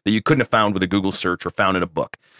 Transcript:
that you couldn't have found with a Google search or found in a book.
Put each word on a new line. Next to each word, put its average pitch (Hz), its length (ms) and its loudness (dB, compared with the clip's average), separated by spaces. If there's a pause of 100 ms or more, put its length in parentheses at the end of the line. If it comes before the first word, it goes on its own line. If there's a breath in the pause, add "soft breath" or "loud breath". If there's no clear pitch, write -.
that 104 60 0
you 107 100 2
couldn't 143 200 2
have 113 80 -2
found 107 260 2
with 92 80 0
a 92 40 0
Google 95 260 0
search 90 340 -2
or 85 40 -6
found 95 280 0
in 87 40 0
a 85 40 -2
book. 80 320 -8 (220 soft breath)